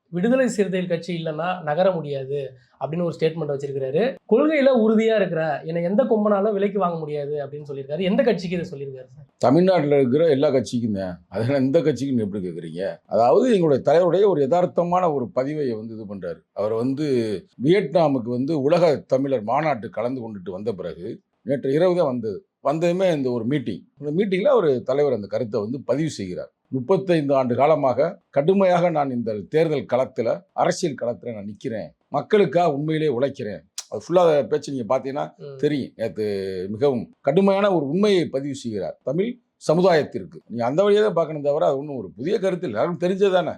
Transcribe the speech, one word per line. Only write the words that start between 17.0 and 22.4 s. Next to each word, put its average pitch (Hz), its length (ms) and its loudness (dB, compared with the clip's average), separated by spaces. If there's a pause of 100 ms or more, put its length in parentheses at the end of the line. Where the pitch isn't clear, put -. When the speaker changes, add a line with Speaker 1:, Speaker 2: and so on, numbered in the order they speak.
Speaker 2:
வியட்நாமுக்கு 147 760 2
வந்து 143 240 -2
உலக 156 360 4
தமிழர் 131 460 0
மாநாட்டு 123 480 -2
கலந்து 120 300 -4
கொண்டுட்டு 101 300 -10
வந்த 104 220 -6
பிறகு 87 480 -10 (220)
நேற்று 135 300 -2
இரவு 175 240 2
தான் 170 100 2
வந்தது. 110 380 -4 (160)